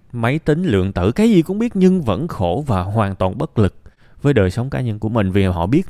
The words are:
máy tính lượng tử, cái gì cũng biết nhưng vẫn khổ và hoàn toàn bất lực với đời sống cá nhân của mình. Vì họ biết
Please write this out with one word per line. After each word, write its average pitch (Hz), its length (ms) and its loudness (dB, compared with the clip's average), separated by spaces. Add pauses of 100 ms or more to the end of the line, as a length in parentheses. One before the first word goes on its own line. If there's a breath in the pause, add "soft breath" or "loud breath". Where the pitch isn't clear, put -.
(120)
máy 123 260 -2
tính 160 260 0
lượng 113 280 0
tử, 190 200 0
cái 226 180 2
gì 180 120 6
cũng 190 160 -4
biết 233 180 -4
nhưng 185 260 4
vẫn 117 260 -2
khổ 95 380 -4
và 95 160 0
hoàn 101 320 -2
toàn 95 240 -4
bất - 200 -6
lực 98 160 2 (480 soft breath)
với 143 120 2
đời 95 160 4
sống 123 200 -6
cá 135 100 -6
nhân 113 180 -6
của 113 100 -6
mình. 110 220 0
Vì 98 140 2
họ 87 220 0
biết 143 240 2